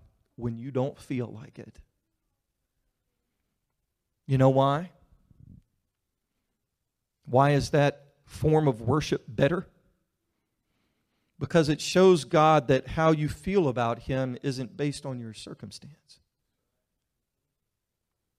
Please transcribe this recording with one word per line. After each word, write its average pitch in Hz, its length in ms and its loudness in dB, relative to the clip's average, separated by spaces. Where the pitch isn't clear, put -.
when 117 220 -8
you 127 140 -12
don't 127 280 -4
feel 123 280 -8
like 104 300 -18
it. - 220 -20
You 135 100 0
know 131 120 6
why? 139 420 2
Why 135 260 4
is 135 180 0
that 143 380 0
form 156 420 0
of 117 140 -2
worship 135 460 -2
better? 143 400 -2
Because 151 300 2
it 151 120 -2
shows 180 440 4
God 156 420 4
that 131 200 2
how 160 240 2
you 151 180 0
feel 185 380 -2
about 120 320 -2
him 131 440 -4
isn't 131 320 -6
based 143 300 -6
on 131 140 -10
your 113 140 -14
circumstance. - 880 -20